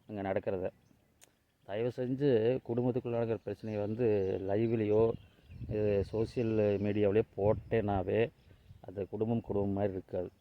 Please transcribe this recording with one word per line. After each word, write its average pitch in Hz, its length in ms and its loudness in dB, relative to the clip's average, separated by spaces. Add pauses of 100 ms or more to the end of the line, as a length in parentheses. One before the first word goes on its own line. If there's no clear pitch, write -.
அங்க 104 140 -8
நடக்கிறத. 95 480 -2 (960)
தயவு 113 300 -4
செஞ்சு 127 640 2 (120)
குடும்பத்துக்குள்ள 120 380 0
நடக்கிற 117 340 -2
பிரச்சனையை 107 400 -6
வந்து 104 540 2 (100)
லைவ்லேயோ, 110 640 2 (580)
இது 104 360 0
சோஷியல் 113 520 -2
மீடியாவிலேயோ 104 640 2 (160)
போட்டேனாவே 101 920 0 (500)
அந்த 95 300 -8
குடும்பம் 110 320 -2
குடும்பம் 101 300 -2
மாதிரி 98 220 -2
இருக்காது. 92 480 -6